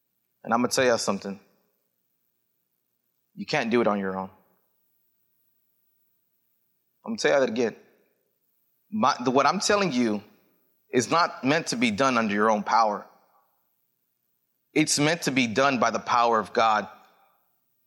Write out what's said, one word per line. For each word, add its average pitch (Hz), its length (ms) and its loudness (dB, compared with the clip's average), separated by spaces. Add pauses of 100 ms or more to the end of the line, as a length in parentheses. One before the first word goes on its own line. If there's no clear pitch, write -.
(440)
And - 100 -4
I'm 120 80 0
gonna 123 100 -2
tell 135 140 0
y'all 120 120 2
something. 98 420 -6 (2000)
You 101 100 -12
can't 131 240 -2
do 120 120 4
it 107 60 0
on 104 120 0
your 95 180 -4
own. 95 120 -8 (2750)
I'm 113 60 -8
gonna 113 60 -8
tell 151 140 0
y'all 143 100 2
that 127 80 2
again. 110 260 -2 (1160)
My, 110 320 2
the, 127 80 0
what 135 140 4
I'm 160 140 2
telling 202 320 0
you 117 320 0 (680)
is 120 200 -2
not 165 320 0
meant 147 240 0
to - 80 -4
be 117 160 0
done 127 260 0
under 110 160 0
your 104 160 2
own 107 140 0
power. 104 420 0 (1700)
It's 151 240 0
meant 156 260 0
to 156 80 -4
be 127 140 0
done 131 320 2
by 113 140 0
the 107 80 -2
power 117 400 2
of 98 140 -6
God 110 340 0 (1000)